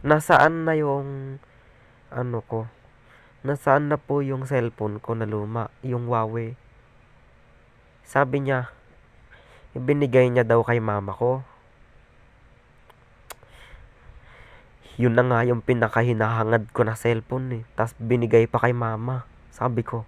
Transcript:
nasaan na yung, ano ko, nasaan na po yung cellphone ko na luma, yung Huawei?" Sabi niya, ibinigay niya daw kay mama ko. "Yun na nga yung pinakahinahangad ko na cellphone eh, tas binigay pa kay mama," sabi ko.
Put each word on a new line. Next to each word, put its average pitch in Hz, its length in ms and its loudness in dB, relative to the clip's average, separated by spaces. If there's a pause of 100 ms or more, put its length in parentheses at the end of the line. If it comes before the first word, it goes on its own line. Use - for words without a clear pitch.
nasaan 156 640 4
na 160 80 2
yung, 139 640 -4 (720)
ano 120 320 -6
ko, 113 240 -8 (720)
nasaan 143 480 0
na 151 80 0
po 143 240 -4
yung 135 240 -6
cellphone 117 560 -4
ko 113 160 -6
na 113 80 -4
luma, 107 560 -6
yung 123 240 -6
Huawei?" 113 480 -4 (1500)
Sabi 139 400 0
niya, 131 240 -2 (1040)
ibinigay 127 560 2
niya 123 160 2
daw 117 160 4
kay 117 240 0
mama 101 320 -4
ko. 127 240 -2 (3500)
"Yun 120 160 2
na 123 80 6
nga 123 240 2
yung 117 160 -2
pinakahinahangad 113 1120 0
ko 123 80 2
na 110 80 -4
cellphone 117 640 -4
eh, 113 160 -10
tas 113 240 -4
binigay 117 480 4
pa 117 160 -2
kay 120 160 2
mama," 117 480 -4 (240)
sabi 120 320 -2
ko. 117 260 -6